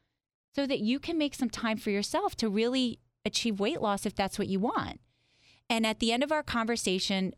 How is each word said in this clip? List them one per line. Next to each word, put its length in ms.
so 120
that 140
you 200
can 180
make 160
some 160
time 280
for 120
yourself 460
to 120
really 520
achieve 360
weight 200
loss 260
if 80
that's 240
what 100
you 120
want?" 400
And 180
at 120
the 140
end 100
of 100
our 100
conversation, 960